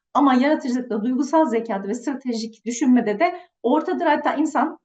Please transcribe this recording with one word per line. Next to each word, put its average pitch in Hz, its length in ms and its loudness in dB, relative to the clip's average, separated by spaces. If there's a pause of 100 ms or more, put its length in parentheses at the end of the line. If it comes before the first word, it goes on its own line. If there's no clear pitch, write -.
(140)
ama 262 200 4
yaratıcılıkta, 247 680 0
duygusal 254 420 2
zekada 214 420 -4
ve 208 60 -4
stratejik 240 720 -8
düşünmede 233 540 2
de 349 160 0 (280)
ortadır, 302 440 0
hatta 294 280 0
insan 302 500 -2